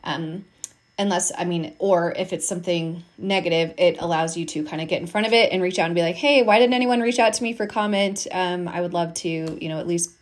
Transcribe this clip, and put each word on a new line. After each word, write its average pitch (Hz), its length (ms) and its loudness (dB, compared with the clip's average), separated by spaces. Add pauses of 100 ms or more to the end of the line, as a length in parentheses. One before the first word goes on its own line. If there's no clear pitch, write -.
Um, 165 420 -6 (520)
unless, 185 400 0
I 180 80 -4
mean, 170 340 -4
or 175 360 2
if 185 180 -4
it's 165 140 -4
something 170 560 -4 (140)
negative, 185 600 0
it 170 220 4
allows 165 380 0
you 165 100 -4
to 151 160 -4
kinda 160 220 -6
get 160 160 -2
in 175 60 -8
front 214 200 -2
of 220 60 2
it 226 180 6
and 185 100 0
reach 185 160 0
out 165 80 2
and 170 100 -2
be 170 60 2
like, 170 140 0
"Hey, 285 260 4
why 214 180 6
didn't 247 140 6
anyone 247 280 2
reach 233 180 0
out 220 140 4
to 247 100 -4
me 233 100 -4
for 214 140 -4
comment? 202 640 -2
Um, 180 360 -2
I 170 140 -4
would 175 120 -4
love 170 220 0
to, - 140 -4
you 160 400 -6
know, 156 100 -4
at - 80 -6
least 170 240 -2 (100)